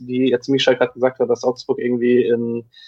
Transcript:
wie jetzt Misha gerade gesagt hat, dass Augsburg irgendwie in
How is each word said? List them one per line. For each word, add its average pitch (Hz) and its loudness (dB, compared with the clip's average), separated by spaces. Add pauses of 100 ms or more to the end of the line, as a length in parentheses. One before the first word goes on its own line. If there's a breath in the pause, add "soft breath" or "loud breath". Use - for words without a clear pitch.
wie 127 0
jetzt 120 -2
Misha 135 2
gerade 123 -2
gesagt 127 -2
hat, 120 0
dass 120 -2
Augsburg 123 -4
irgendwie 123 2
in 117 -4 (180 soft breath)